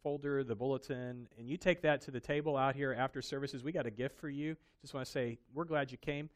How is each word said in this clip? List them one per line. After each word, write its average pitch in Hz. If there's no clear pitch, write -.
folder, 143
the 117
bulletin, 123
and 120
you 147
take 180
that 147
to -
the 123
table 147
out 135
here 139
after 127
services, 135
we 156
got 151
a 117
gift 123
for 156
you. 147
Just 143
wanna 131
say, 120
we're 160
glad 147
you 127
came. 147